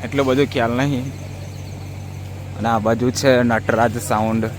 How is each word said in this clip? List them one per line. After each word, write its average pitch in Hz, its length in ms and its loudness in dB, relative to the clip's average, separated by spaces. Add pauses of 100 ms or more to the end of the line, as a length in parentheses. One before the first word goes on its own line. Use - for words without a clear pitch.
એટલો 123 200 0
બધો 135 220 4
ખ્યાલ 117 260 0
નહીં. 135 400 0 (1500)
અને 110 120 -2
આ 113 100 4
બાજુ 113 320 2
છે 127 320 4
નટરાજ 117 540 2
સાઉન્ડ. 110 600 0